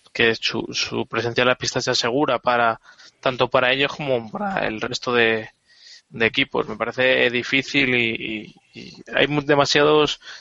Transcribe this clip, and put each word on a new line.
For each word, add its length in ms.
que 220
su, 360
su 360
presencia 340
en 60
la 80
pista 260
sea 140
segura 420
para, 420
tanto 300
para 240
ellos 200
como 380
para 360
el 120
resto 320
de, 380
de 180
equipos. 420
Me 80
parece 540
difícil 640
y, 600
y, 40
y 240
hay 140
mu-, 140
demasiados, 800